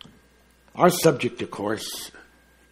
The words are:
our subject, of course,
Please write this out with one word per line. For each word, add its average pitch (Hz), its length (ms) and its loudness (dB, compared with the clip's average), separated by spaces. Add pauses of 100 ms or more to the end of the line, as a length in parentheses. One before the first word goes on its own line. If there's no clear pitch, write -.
(760)
our 170 160 6
subject, 156 520 2
of 98 100 -10
course, - 580 -8 (600)